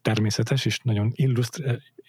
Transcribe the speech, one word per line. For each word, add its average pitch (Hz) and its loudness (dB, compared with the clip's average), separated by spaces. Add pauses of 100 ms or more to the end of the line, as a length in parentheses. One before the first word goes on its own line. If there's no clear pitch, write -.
természetes 110 0
és 113 0
nagyon 110 0
illusztr-, 123 0
ö, 127 0 (360)